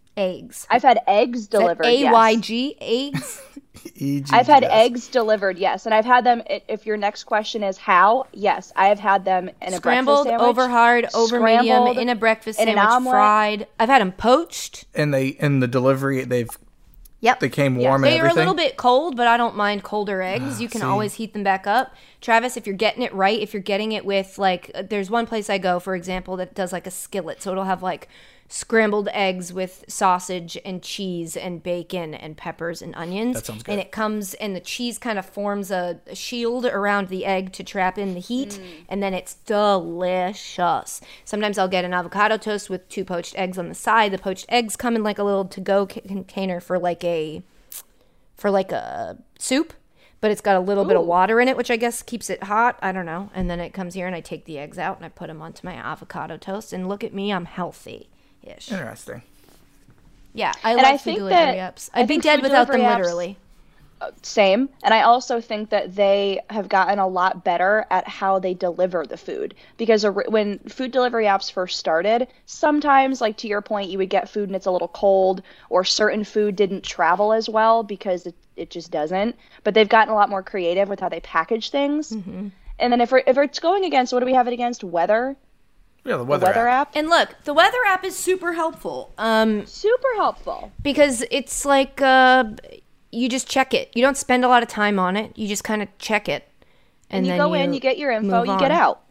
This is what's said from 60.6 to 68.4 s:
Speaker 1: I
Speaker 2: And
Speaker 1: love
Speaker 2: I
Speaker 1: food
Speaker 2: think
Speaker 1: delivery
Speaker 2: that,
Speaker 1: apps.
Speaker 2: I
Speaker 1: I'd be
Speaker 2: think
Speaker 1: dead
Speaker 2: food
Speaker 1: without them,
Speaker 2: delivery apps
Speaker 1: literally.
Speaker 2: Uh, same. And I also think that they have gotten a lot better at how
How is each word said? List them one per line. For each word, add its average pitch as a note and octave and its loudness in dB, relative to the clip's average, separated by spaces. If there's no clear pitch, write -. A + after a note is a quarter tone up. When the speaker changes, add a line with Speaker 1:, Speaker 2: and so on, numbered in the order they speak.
Speaker 1:
I A3+ 2
Speaker 2:
And A#3+ 4
Speaker 1:
love C4 8
Speaker 2:
I C#4 6
Speaker 1:
food - -8
Speaker 2:
think E4 -4
Speaker 1:
delivery E4+ 4
Speaker 2:
that, F#3 -10
Speaker 1:
apps. - -16
Speaker 2:
I G3+ 0
Speaker 1:
I'd A#3 4
be D4+ 0
Speaker 2:
think - -2
Speaker 1:
dead D4+ 6
Speaker 2:
food C4 0
Speaker 1:
without C4+ 6
them, C4+ 0
Speaker 2:
delivery A#3+ 4
apps - 0
Speaker 1:
literally. F3 -4
Speaker 2:
Uh, - -10
same. G#3 2
And G#3 4
I A3 4
also A#3+ 4
think G#3+ -8
that F#3 -2
they G3 2
have G#3 -6
gotten F#3+ 2
a F#3+ 2
lot F#3 0
better F#3 2
at F#3 0
how F#3+ 0